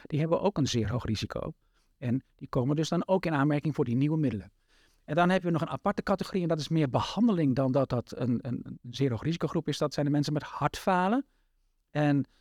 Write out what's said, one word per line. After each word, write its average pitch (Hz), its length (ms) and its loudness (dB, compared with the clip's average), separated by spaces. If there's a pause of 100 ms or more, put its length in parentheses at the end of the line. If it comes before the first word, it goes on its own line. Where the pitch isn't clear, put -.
die 147 140 -2
hebben 160 220 2
ook 208 160 2
een 131 100 2
zeer 107 220 0
hoog 117 160 -2
risico. - 480 -4 (440)
En 127 260 -2 (120)
die - 140 -16
komen 139 260 0
dus 156 140 0
dan 175 180 -2
ook 190 180 2
in 165 80 0
aanmerking 147 420 0
voor 147 100 0
die 117 100 -2
nieuwe 151 220 2
middelen. 113 340 -2 (540)
En 151 100 -4
dan 175 140 4
heb 185 140 2
je 175 80 0
nog 160 100 2
een 165 80 -4
aparte - 340 -4
categorie 196 380 -2
en 170 60 -2
dat 160 120 0
is 139 100 -8
meer 156 200 2
behandeling 156 640 2
dan 131 160 2
dat 131 180 2
dat - 280 -2
een, 123 240 0
een, - 220 -6
een - 160 -12 (100)
zeer 131 200 0
hoog 113 140 -4
risicogroep 165 440 -2
is. 147 100 -2
Dat 151 160 -2
zijn 147 120 0
de 135 60 2
mensen 147 220 2
met 151 100 -4
hartfalen. 185 840 0 (640)
En 147 340 2 (160)